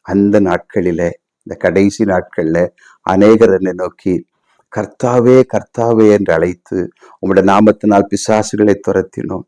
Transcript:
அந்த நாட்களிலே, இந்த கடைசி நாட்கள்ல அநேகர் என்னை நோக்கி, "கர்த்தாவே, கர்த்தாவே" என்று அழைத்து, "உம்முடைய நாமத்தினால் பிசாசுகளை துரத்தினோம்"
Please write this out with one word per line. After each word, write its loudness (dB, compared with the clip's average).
அந்த 0
நாட்களிலே, -4
இந்த -16
கடைசி 0
நாட்கள்ல -2
அநேகர் 4
என்னை -2
நோக்கி, -6
"கர்த்தாவே, 2
கர்த்தாவே" 0
என்று 2
அழைத்து, -4
"உம்முடைய 2
நாமத்தினால் 2
பிசாசுகளை -2
துரத்தினோம்" -6